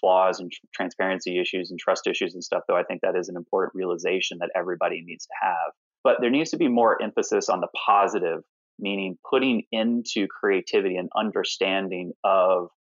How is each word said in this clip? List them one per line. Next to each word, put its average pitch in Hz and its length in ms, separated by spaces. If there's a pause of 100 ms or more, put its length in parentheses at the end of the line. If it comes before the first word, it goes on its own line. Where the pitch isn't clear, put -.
flaws 92 400
and 87 100
tr-, - 140 (100)
transparency 92 640
issues 90 320
and 85 80
trust - 280
issues 90 260
and 90 100
stuff, 90 240
though 90 120
I 87 60
think 90 180
that 92 140
is 90 120
an 90 80
important 90 380
realization 90 680
that 87 160
everybody 87 480
needs 85 220
to - 160
have. 85 300 (300)
But 120 180
there 120 100
needs 156 200
to 156 60
be 156 100
more 117 340
emphasis 104 480
on 95 120
the 90 80 (180)
positive, 95 540 (380)
meaning 98 400 (120)
putting 131 400
into 113 560
creativity 95 680
an 90 180
understanding 95 960 (120)
of 92 460 (140)